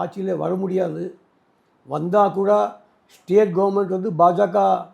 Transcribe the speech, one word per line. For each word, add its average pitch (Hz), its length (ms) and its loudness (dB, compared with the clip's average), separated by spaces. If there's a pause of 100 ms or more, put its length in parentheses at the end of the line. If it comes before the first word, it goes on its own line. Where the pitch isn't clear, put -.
ஆட்சியில 185 340 -6
வர 165 180 -4
முடியாது. 180 640 -4 (680)
வந்தா 175 420 0
கூட 202 540 0 (240)
ஸ்டேட் 190 500 0
கவர்மெண்ட் 196 320 0
வந்து 190 240 -4
பாஜக 180 840 2